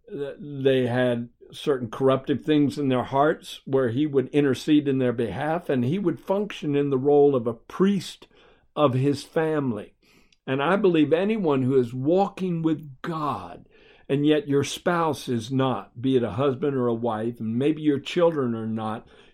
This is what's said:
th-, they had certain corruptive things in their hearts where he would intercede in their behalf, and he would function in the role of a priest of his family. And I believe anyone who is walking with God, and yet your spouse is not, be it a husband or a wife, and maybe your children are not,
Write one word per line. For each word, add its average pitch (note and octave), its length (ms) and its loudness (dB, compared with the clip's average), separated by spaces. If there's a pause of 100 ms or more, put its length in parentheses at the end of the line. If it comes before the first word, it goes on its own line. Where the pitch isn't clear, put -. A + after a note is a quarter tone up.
(100)
th-, C#3+ 280 -8
they C3+ 480 0
had A#2+ 440 0 (200)
certain B2+ 400 -2
corruptive C3 540 0
things D3 320 2
in C#3+ 120 -2
their B2+ 160 0
hearts C#3 600 -2
where C3+ 240 0
he C3 180 0
would C3+ 220 0
intercede C#3+ 580 2
in C3+ 120 0
their B2 160 0
behalf, C#3 560 -4
and B2 160 0
he D#3+ 120 0
would E3+ 220 -2
function F#3+ 560 -4
in C#3+ 140 0
the C3+ 80 0
role C#3+ 360 6
of A#2+ 120 -2
a A#2 80 -2
priest - 720 -2 (500)
of D3 160 4
his C#3 300 0
family. D3 720 -4 (520)
And C3+ 160 -2
I E3+ 140 2
believe D#3+ 380 4
anyone F3+ 480 0
who C3 160 2
is A#2+ 160 0
walking F3 640 0
with D3+ 400 -4
God, C#3 640 -6 (400)
and C#3+ 200 0
yet D3+ 220 2
your C#3 160 2
spouse E3 640 -2
is A#2 200 -4
not, C3 500 -2
be C3 160 0
it A#2 60 4
a G#2+ 100 -4
husband C3+ 440 -2
or B2 120 0
a A#2 60 0
wife, A#2 460 -4
and A2+ 180 -4
maybe D3+ 220 0
your C#3+ 200 2
children D3+ 540 0
are A2+ 120 -6
not, A2 400 -6 (280)